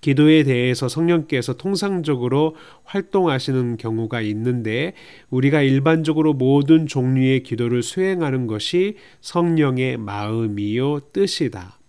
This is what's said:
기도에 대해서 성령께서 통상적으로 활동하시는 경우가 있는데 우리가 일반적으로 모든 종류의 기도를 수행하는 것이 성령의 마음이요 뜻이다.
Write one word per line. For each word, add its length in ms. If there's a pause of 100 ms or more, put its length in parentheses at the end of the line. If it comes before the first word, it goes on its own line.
기도에 400
대해서 460
성령께서 640
통상적으로 1040 (260)
활동하시는 920
경우가 440
있는데 720 (360)
우리가 320
일반적으로 720
모든 540
종류의 560
기도를 400
수행하는 640
것이 520 (240)
성령의 760
마음이요 1040 (140)
뜻이다. 760